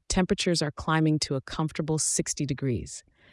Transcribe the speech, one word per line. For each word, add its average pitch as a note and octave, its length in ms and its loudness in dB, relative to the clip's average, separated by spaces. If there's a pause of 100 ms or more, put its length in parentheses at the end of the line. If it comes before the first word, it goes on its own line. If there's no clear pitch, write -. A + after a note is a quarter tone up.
temperatures F#3 540 2
are D3 100 -2
climbing D#3 480 2
to - 160 -2
a C3+ 60 -2
comfortable D#3 560 -2
sixty - 480 -2
degrees. C3 580 -4 (300)